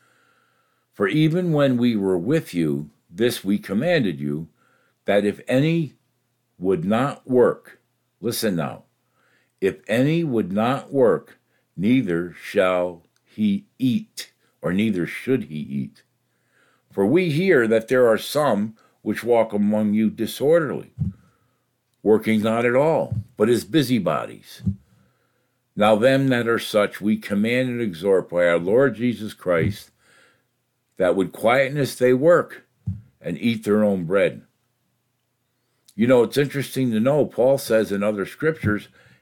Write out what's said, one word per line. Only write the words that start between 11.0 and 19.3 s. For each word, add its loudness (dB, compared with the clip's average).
neither 0
shall -2
he -2
eat," -4
or -4
neither -2
should -4
he -12
eat. -10
For 0
we 2
hear 2
that 2
there 4
are 4
some -2
which -4
walk 2